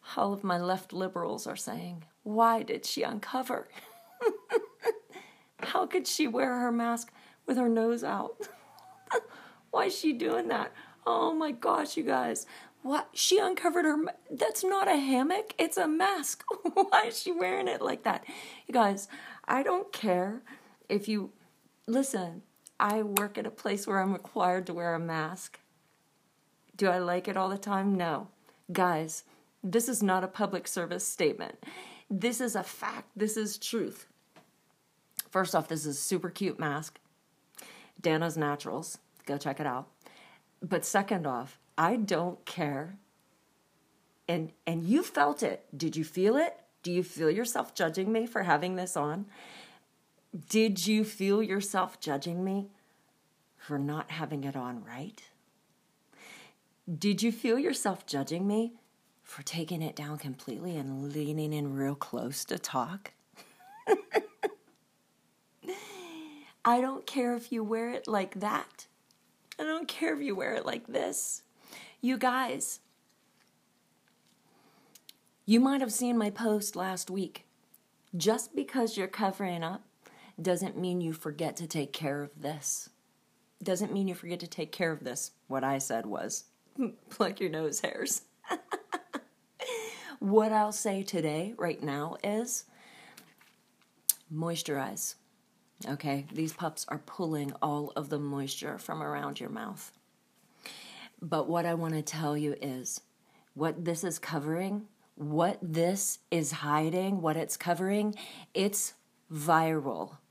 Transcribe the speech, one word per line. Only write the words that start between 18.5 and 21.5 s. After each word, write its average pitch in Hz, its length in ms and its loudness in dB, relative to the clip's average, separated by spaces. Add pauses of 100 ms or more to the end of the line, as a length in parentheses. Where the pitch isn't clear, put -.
You - 60 -6
guys, 202 340 4 (400)
I 262 160 2
don't 359 300 0
care 196 480 0 (480)
if 202 180 0
you, 214 240 -2 (560)